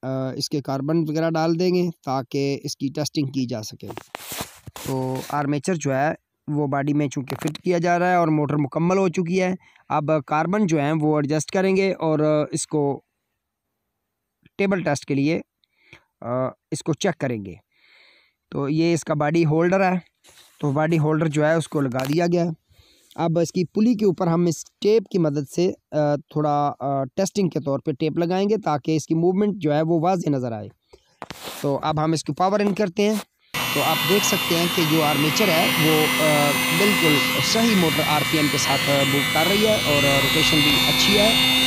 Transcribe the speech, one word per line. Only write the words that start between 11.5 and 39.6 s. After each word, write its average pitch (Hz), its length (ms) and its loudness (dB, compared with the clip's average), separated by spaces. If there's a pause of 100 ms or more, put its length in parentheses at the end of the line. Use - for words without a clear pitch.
करेंगे 190 420 2
और 151 600 0
इसको 147 520 -2 (1500)
टेबल 196 240 0
टेस्ट 147 220 -2
के 147 100 -4
लिए, 156 280 0 (800)
अ, 127 320 -4 (180)
इसको 156 220 -4
चेक 185 200 -2
करेंगे। 104 460 -8 (920)
तो 139 160 -4
ये 165 240 2
इसका 160 220 -2
बॉडी 151 280 0
होल्डर 175 400 2
है, 180 200 0 (580)
तो 143 120 -2
बॉडी 156 240 2
होल्डर 156 320 2
जो 147 160 0
है 160 140 2
उसको 151 220 -2
लगा 131 240 -2
दिया 156 220 0
गया 175 180 2
है। 170 100 -4 (600)
अब 165 220 0
इसकी 170 260 0
पुली 220 300 2
के 208 100 -2
ऊपर 180 240 2
हम 170 200 2
इस - 160 -4 (160)
टेप 214 320 2
की 190 60 0
मदद 147 280 0
से, 180 280 -2 (180)
अ, 147 240 2 (200)
थोड़ा, 147 320 0
अ, 139 360 -4 (120)
टेस्टिंग 190 340 0
के 151 100 -4
तौर 139 200 -2
पे 160 120 -4
टेप 151 260 -2
लगाएंगे 190 380 0
ताकि 160 400 -2
इसकी 156 180 -2
मूवमेंट 185 400 2
जो 156 180 -2
है 151 100 2
वो 165 180 2
वाज़े 175 300 0
नज़र 127 220 -2
आए। 104 160 -10 (960)
तो 143 120 0
अब 156 240 -2
हम 160 160 0
इसको 156 180 -4
पावर 196 300 0
इन 202 120 -2
करते 202 280 -2
हैं। 208 160 0 (560)
तो 147 60 0
आप 151 160 0
देख 175 260 0
सकते - 320 -2
हैं 170 220 0
कि 160 200 2
जो 156 60 2
आर्मेचर 151 480 2
है 170 160 2
वो, 156 360 2
अ, 151 500 2 (260)
बिल्कुल 151 640 2
सही 226 320 2
मोटर 160 260 2
आरपीएम 151 480 0
के 139 100 0
साथ, 139 200 0
अ, 139 260 2
मूव 135 180 0 (120)
कर 160 120 4
रही 202 160 2